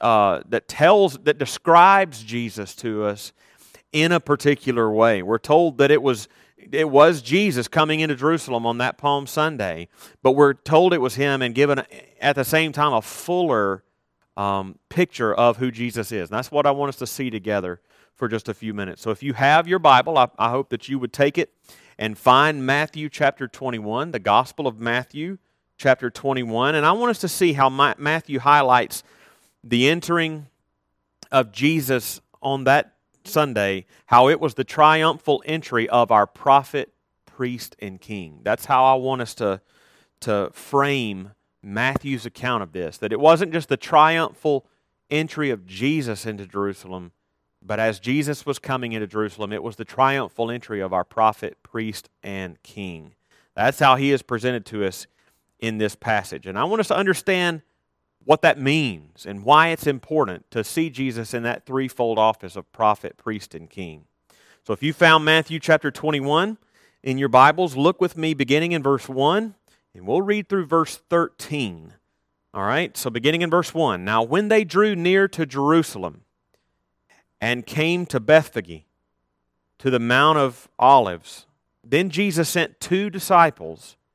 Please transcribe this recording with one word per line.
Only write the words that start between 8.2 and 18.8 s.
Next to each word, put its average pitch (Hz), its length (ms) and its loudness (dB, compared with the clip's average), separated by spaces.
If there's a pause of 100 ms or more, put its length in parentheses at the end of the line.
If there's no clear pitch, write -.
on 117 120 -2
that 123 200 -4
Palm 143 280 -2
Sunday, 107 600 -4 (340)
but 131 100 4
we're 139 200 6
told 160 400 2
it 170 60 0
was 127 160 -2
him 139 260 -2
and 120 140 -4
given 139 280 2 (380)
at 143 140 0
the 139 100 -2
same 160 280 0
time 147 200 0
a 113 80 0
fuller, 117 840 -2 (520)
um, 98 420 -4 (120)
picture 123 420 -2
of 117 240 4
who 127 140 -4
Jesus 117 420 -8
is. 92 160 -6
And 107 80 -8
that's 127 140 -8
what 147 160 0
I 143 60 2
want 139 180 -4
us 131 60 -14
to 123 100 -10
see 127 240 -8
together 98 500 -6 (340)
for 123 140 -6
just 110 220 -8
a 104 40 -8
few 110 200 -10
minutes. 98 260 -10